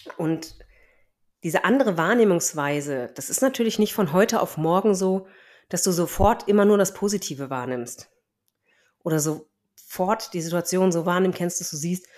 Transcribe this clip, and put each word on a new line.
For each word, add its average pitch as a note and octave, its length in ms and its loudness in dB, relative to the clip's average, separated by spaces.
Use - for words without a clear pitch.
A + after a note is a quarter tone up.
Und D#3+ 400 -2
diese E3+ 200 0
andere A3 320 4
Wahrnehmungsweise, D#3 1200 0
das - 140 -12
ist - 120 -2
natürlich A#3+ 360 0
nicht G#3+ 160 0
von E3+ 200 -2
heute G#3+ 280 2
auf - 160 -4
morgen F#3 380 2
so, F#3+ 320 -2
dass - 140 -4
du G3 80 2
sofort F#3+ 560 2
immer G3+ 180 4
nur G#3 120 6
das G3 160 2
Positive F3 560 -6
wahrnimmst. B2 600 -8
Oder D#3 160 0
sofort - 1120 -6
die F3 80 -4
Situation F3 520 0
so E3 120 -2
wahrnehmen F3+ 280 2
kannst, F3 260 -4
dass - 100 -10
du E3 60 -12
siehst, F3 320 -6